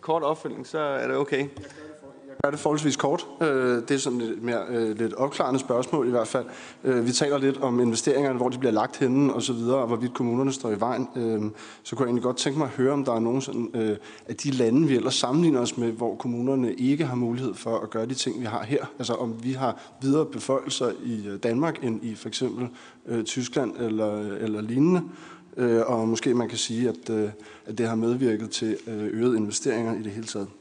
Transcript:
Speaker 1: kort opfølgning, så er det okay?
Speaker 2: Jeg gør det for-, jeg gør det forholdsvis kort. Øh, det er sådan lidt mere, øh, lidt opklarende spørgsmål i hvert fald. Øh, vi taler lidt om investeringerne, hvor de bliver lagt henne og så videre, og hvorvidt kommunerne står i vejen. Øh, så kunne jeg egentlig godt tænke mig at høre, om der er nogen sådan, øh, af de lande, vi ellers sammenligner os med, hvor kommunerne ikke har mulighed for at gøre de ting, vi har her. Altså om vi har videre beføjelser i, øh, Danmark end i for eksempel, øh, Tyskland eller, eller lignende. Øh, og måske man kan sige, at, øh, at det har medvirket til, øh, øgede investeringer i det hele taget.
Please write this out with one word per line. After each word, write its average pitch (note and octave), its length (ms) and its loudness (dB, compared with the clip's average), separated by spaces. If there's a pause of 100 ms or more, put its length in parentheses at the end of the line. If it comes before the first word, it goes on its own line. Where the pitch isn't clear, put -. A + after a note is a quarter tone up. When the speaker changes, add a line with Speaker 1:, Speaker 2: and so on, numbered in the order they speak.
Speaker 1:
kort D#3 220 0
opfølgning, C3+ 440 -4
så D#3+ 120 -6
er C3+ 280 -2
det C3 100 0
okay? C#3 220 0
Speaker 2:
Jeg C#3+ 80 -2
gør - 140 -14
det - 80 -16 (320)
for-, C3+ 120 -20 (140)
jeg - 160 -16
gør C#3+ 80 2
det D3 80 -6
forholdsvis D3+ 360 2
kort. C#3 320 0 (140)
Øh, D#3+ 60 4
det B2+ 440 2
er C#3 60 4
sådan B2 220 0
lidt A2+ 240 -4
mere, A#2 260 0
øh, A2+ 280 0
lidt A2 160 0
opklarende C3 460 0
spørgsmål B2+ 480 2
i - 20 2
hvert A#2+ 180 2
fald. B2 180 -2 (380)
Øh, B2 220 4
vi B2 60 2
taler C#3+ 260 2
lidt C3+ 200 2
om B2+ 220 2
investeringerne, B2+ 580 2
hvor B2+ 120 2
de B2+ 100 -4
bliver B2+ 120 2
lagt G#2+ 260 0
henne C3+ 360 4
og A2+ 80 -2
så B2+ 120 -2
videre, A#2 240 2
og B2 100 0
hvorvidt A#2+ 260 0
kommunerne C3 400 0
står A#2 180 -4
i G2+ 80 0
vejen. A#2+ 360 0
Øh, A2+ 260 0 (420)
så - 120 -8
kunne B2+ 80 2
jeg B2 40 2
egentlig A#2+ 160 0
godt B2 140 0
tænke C#3+ 220 0
mig D3+ 60 2
at A#2 80 -6
høre, B2+ 200 2
om C#3 120 0
der B2+ 80 2
er A2+ 60 2
nogen A#2+ 220 2
sådan, A#2 320 -4
øh, A2 240 0 (300)
af A#2 80 -8
de C#3+ 160 -2
lande, B2+ 360 4
vi C3+ 80 4
ellers A2+ 200 2
sammenligner C#3+ 440 4
os - 180 -2
med, A#2 140 0
hvor A2 240 -2
kommunerne B2 580 0
ikke C#3+ 320 2
har B2+ 100 -4
mulighed A#2+ 380 -2
for A2+ 240 -4
at G#2+ 120 -4
gøre A2 160 -2
de C3 80 -6
ting, B2+ 260 -4
vi B2 60 -4
har G#2+ 180 -4
her. A2+ 220 0 (140)
Altså A#2+ 140 -2
om A2+ 300 -4
vi B2+ 80 -2
har C3 300 -2 (200)
videre C#3+ 240 4
beføjelser C3 680 -2 (120)
i, A2 240 -4
øh, G2+ 160 -6
Danmark C3+ 400 0
end A2+ 200 -2
i A2 120 -6
for - 120 -12
eksempel, A#2+ 400 -4 (380)
øh, A#2 180 -2
Tyskland A#2+ 560 -2
eller, G#2+ 400 0
eller G#2+ 420 -4
lignende. C#3+ 400 4 (560)
Øh, A#2 280 4
og A#2 220 2
måske A2+ 260 2
man A#2+ 160 2
kan A2+ 80 -6
sige, A#2 320 0
at, - 200 -6
øh, G#2+ 200 0 (360)
at G#2+ 120 -8
det A#2 100 2
har A2+ 80 0
medvirket A2+ 540 2
til, A2 280 -2 (100)
øh, G#2+ 180 -6
øgede A2+ 320 2
investeringer A2 580 0
i A2 80 -6
det G#2 80 -6
hele A2 160 -8
taget. G2 200 -6 (140)